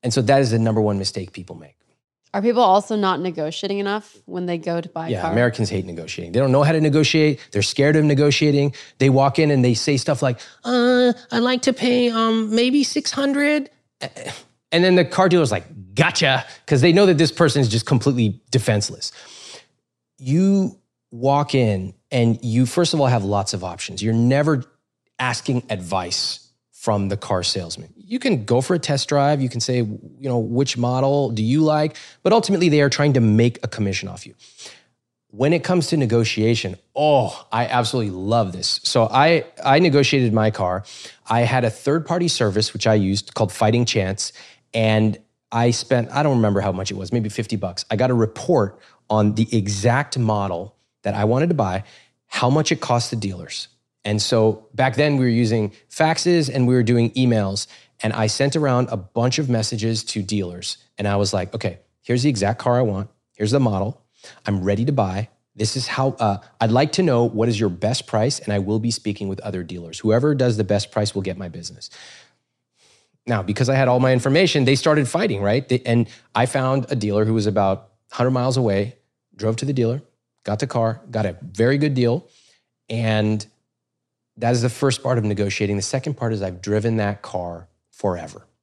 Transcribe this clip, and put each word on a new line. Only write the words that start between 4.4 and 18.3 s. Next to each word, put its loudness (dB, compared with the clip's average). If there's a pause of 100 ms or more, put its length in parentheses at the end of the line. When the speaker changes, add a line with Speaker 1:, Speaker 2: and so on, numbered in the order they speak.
Speaker 2:
they -4
go -4
to -10
buy -10
a -6
Speaker 1:
Yeah, -4
Speaker 2:
car? -4
Speaker 1:
Americans 0
hate -4
negotiating. -12
They 0
don't 2
know 4
how 4
to 2
negotiate. 2 (100)
They're -2
scared 2
of 4
negotiating. 2 (260)
They 4
walk 4
in 4
and 4
they 4
say 0
stuff -2
like, -2 (240)
"Uh, 2 (200)
I'd 0
like 0
to 2
pay, 2
um, 0
maybe 2
six -4
hundred." 0 (1040)
And 4
then 6
the 6
car 2
dealer's 4
like, -4 (300)
"Gotcha," 0 (200)
'cause 4
they 6
know 6
that 4
this 2
person 2
is 2
just 0
completely 0 (120)